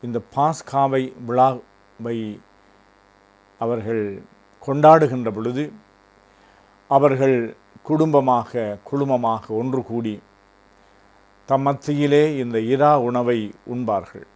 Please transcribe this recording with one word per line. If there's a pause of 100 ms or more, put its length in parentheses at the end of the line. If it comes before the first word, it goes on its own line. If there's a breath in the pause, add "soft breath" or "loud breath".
இந்த (160)
பாஸ்காவை, (240)
விழாவை (1400)
அவர்கள் (640)
கொண்டாடுகின்ற
பொழுது (1300 soft breath)
அவர்கள் (440)
குடும்பமாக,
குழுமமாக
ஒன்று
கூடி (1300 soft breath)
தம்
மத்தியிலே (120)
இந்த
இரா
உணவை (320)
உண்பார்கள்.